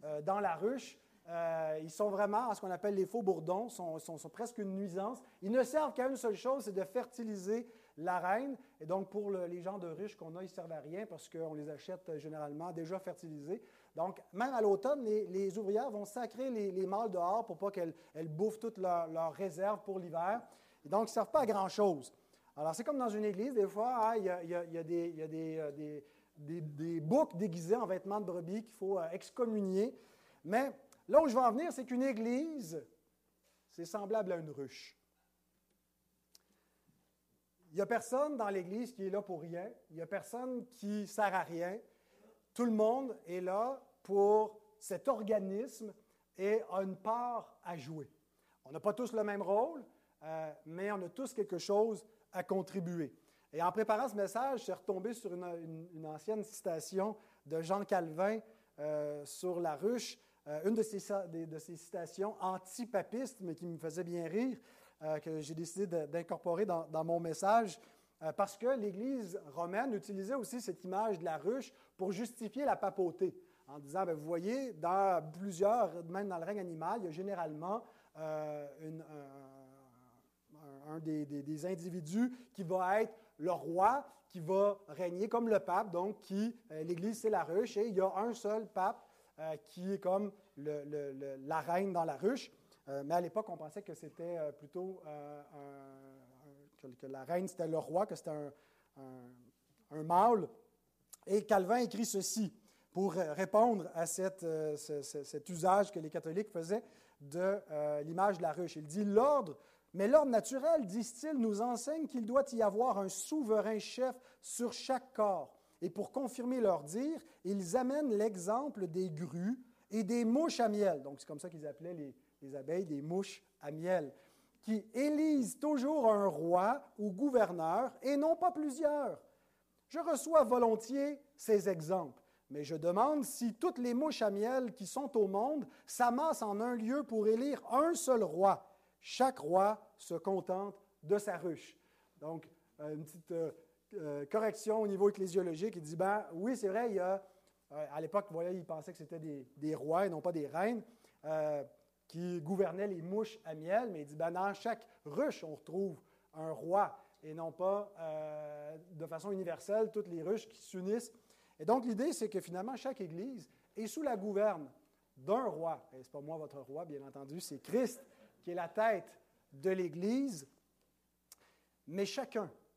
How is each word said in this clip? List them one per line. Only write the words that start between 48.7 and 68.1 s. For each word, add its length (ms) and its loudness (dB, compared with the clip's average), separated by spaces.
n'a 80 -8
pas 120 2
tous 200 -4
le 120 2
même 180 -2
rôle, 420 2
euh, 300 -6
mais 260 -4
on 100 -2
a 60 -6
tous 240 -8
quelque 260 -2
chose 460 2
à 100 -4
contribuer. 720 -2
Et 100 -2
en 100 4
préparant 360 2
ce 80 -8
message, 440 0
je 40 -12
suis 80 -4
retombé 400 -4
sur 200 -8
une, 120 -6
une, 500 -10
une 120 -12
ancienne 360 -4
citation 760 -4
de 160 -4
Jean 240 0
Calvin, 540 2
euh, 460 -4
sur 360 -4
la 160 0
ruche. 420 -2
Euh, 180 -6
une 100 4
de 80 4
ces, 160 -4
des, 180 -6
de 120 -8
ces 180 -12
citations 640 -4
antipapistes, 1000 -2
mais 140 -4
qui 120 -8
me 100 -6
faisait 280 -6
bien 220 -4
rire, 320 0
euh, 160 0
que 220 -4
j'ai 140 -8
décidé 320 -4
de, 200 0
d'incorporer 580 -2
dans, 240 0
dans 160 0
mon 160 2
message, 580 4